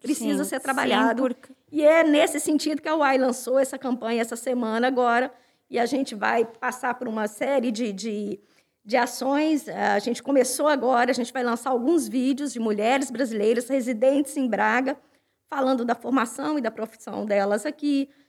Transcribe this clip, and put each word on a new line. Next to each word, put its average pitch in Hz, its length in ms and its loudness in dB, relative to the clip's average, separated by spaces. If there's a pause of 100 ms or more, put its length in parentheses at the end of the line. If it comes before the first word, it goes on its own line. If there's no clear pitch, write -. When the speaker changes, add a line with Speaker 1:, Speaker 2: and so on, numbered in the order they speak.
Speaker 1:
precisa 269 440 -2
Speaker 2:
Sim, - 60 -6
Speaker 1:
ser 262 60 -4
Speaker 2:
sim, 262 60 -6
Speaker 1:
trabalhado. 240 600 2
Speaker 2:
porque 254 300 -4 (180)
Speaker 1:
E 302 140 -2
é 320 200 8
nesse 302 360 4
sentido 302 420 0
que 320 60 -6
a 311 80 0
UAI 269 220 4
lançou 254 400 0
essa 262 200 0
campanha 233 440 -2
essa 233 140 -4
semana 240 500 -2
agora, 247 460 2 (380)
e 240 80 -4
a 240 80 2
gente 269 280 -4
vai 220 300 2
passar 240 500 -6
por 240 140 -8
uma 220 200 -4
série 262 440 -2
de, 214 200 -4
de 208 460 -6 (480)
de 220 100 -2
ações. 277 720 0
A 202 300 0
gente 233 240 -4
começou 285 460 2
agora, 247 420 2
a 254 40 2
gente 247 180 -4
vai 262 100 -4
lançar 233 280 -2
alguns 262 380 2
vídeos 262 440 -2
de 240 80 -8
mulheres 226 500 0
brasileiras 226 580 0
residentes 262 680 0
em 262 120 0
Braga, 220 480 0 (540)
falando 262 340 0
da 240 120 0
formação 269 600 -2
e 285 60 0
da 220 80 -2
profissão 214 560 -10
delas 202 400 0
aqui. 277 420 -2 (200)